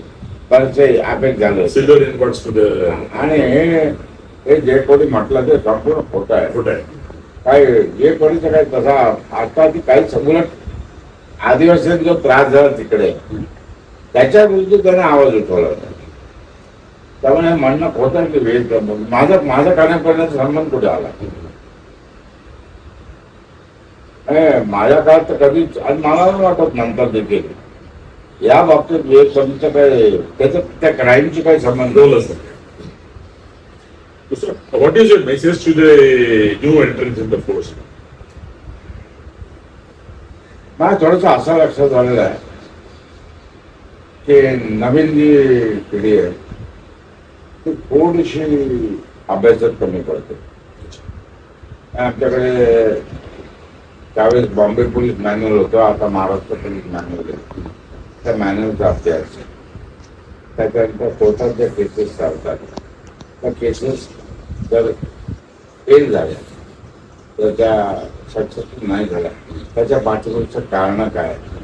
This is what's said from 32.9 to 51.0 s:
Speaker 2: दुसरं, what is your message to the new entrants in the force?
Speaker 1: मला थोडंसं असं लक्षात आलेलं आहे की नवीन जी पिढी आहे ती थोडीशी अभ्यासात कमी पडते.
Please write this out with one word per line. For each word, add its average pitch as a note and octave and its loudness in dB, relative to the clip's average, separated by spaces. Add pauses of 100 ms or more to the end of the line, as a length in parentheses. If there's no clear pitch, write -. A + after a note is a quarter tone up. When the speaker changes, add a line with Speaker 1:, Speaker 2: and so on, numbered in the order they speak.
Speaker 2:
दुसरं, - -6
what D3 4
is A3 6
your G3+ 6
message C#3+ 0
to D#3+ 2
the D3+ 8 (640)
new D#3 4
entrants A#2+ 0
in A2 -6
the G2+ -2
force? - -6 (3000)
Speaker 1:
मला F#3+ 2
थोडंसं F3 2
असं D#3+ 0
लक्षात C#3 2
आलेलं B2 2
आहे - -6 (1700)
की C#3 4 (260)
नवीन B2+ 0
जी D3 4 (160)
पिढी G2+ -2
आहे F2 -4 (1200)
ती D#3 -6
थोडीशी C#3+ -4 (260)
अभ्यासात G2 2 (100)
कमी - -6
पडते. - -10 (1600)